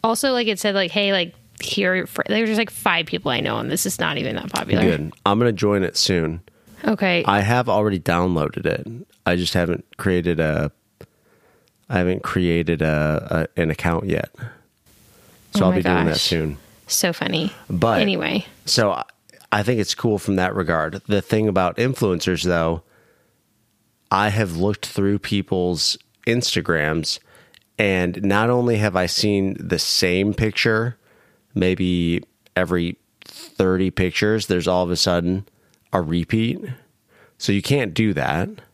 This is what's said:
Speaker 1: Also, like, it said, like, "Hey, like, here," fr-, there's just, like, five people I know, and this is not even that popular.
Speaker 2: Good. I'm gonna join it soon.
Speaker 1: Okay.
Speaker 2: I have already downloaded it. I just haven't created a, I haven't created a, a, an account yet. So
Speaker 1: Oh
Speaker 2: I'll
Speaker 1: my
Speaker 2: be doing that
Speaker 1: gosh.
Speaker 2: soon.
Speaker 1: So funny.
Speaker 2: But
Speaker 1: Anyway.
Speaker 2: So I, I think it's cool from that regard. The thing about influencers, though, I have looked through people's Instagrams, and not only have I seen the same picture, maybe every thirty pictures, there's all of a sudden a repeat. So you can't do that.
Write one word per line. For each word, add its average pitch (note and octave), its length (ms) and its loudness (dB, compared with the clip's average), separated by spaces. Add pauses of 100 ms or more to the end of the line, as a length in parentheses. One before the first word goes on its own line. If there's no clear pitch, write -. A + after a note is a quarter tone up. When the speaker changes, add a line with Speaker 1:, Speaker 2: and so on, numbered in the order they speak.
Speaker 1:
Also, A3+ 280 0
like, A#3+ 160 0
it G#3 100 -2
said, G#3 160 -2
like, F#3+ 180 0
"Hey, G3+ 200 0
like, F3+ 220 -2 (260)
here," F#3 480 -2
fr-, - 200 -6
there's A3 200 0
just, G#3+ 120 0
like, A3+ 100 -2
five E3+ 380 0
people F3 220 -4
I B2+ 120 0
know, A#2+ 160 -2
and A#2+ 120 -6
this D#3+ 160 -2
is - 140 -6
not D#3+ 180 -2
even A2 200 -4
that - 160 -8
popular. - 300 0
Speaker 2:
Good. D#2 280 0 (140)
I'm G2+ 120 4
gonna A#2+ 140 4
join G2+ 320 2
it - 140 -2
soon. E2 440 0 (440)
Speaker 1:
Okay. F#3+ 400 0
Speaker 2:
I G3+ 160 4
have A#2+ 260 2
already G#2 320 2
downloaded E2+ 680 0
it. - 220 -2 (380)
I F2 100 2
just F2+ 180 -2
haven't F2 300 0 (140)
created F2 420 0
a, D#2 320 0 (1200)
I A#2 80 0
haven't F2+ 260 0
created E2+ 580 0
a, D#2 760 0
a, - 40 0
an D#2+ 100 2
account E2+ 340 -2
yet. E2+ 240 -2 (1300)
So G3+ 80 2
Speaker 1:
Oh - 20 4
Speaker 2:
I'll F#3 60 4
Speaker 1:
my F#3 60 2
Speaker 2:
be F2+ 60 0
doing - 220 2
that D#2+ 60 2
Speaker 1:
gosh. - 100 -2
Speaker 2:
soon. D#2 360 -2 (280)
Speaker 1:
So - 260 -2
funny. F3 400 -4 (180)
Speaker 2:
But E3 320 2
Speaker 1:
Anyway. - 440 -2 (200)
Speaker 2:
So G#2+ 260 2
I, B1 120 -4 (480)
I G#2 120 2
think A2+ 180 2
it's - 140 -2
cool G#2+ 240 0
from G2+ 180 0
that F#2 180 0
regard. E2 520 -2
The G2+ 140 2
thing A2 280 2
about F2+ 280 2
influencers, F#2 680 0
though, E2 400 0 (1300)
I G2+ 180 4
have G2 280 0
looked G2+ 280 -2
through G2+ 340 0
people's F2+ 760 -2 (300)
Instagrams, E2 920 0 (600)
and F#2 440 0
not G#2 260 2
only A#2+ 280 2
have G#2 180 0
I F#2 100 2
seen G2 540 0
the F2 200 -2
same F#2+ 540 0
picture, A2 640 0 (560)
maybe F2+ 680 0 (320)
every F2 420 0 (280)
thirty F#2 640 0
pictures, G#2 560 0
there's F2+ 200 0
all F2+ 160 2
of F2 80 -2
a F2 40 0
sudden F2+ 520 0 (460)
a F#2+ 80 4
repeat. A2 580 -2 (800)
So - 140 -2
you G2 100 2
can't C3 320 0
do A2 220 2
that. D2 340 0 (240)